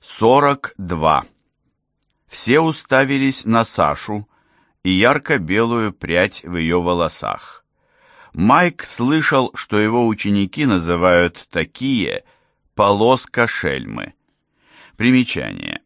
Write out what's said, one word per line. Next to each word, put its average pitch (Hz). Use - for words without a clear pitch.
Сорок 139
два. 80
Все 135
уставились 135
на 113
Сашу 101
и 90
ярко-белую 113
прядь 90
в 87
её 82
волосах. 82
Майк 143
слышал, 135
что -
его 113
ученики 104
называют 87
такие 85
«полоска 113
шельмы». 57
Примечание. 60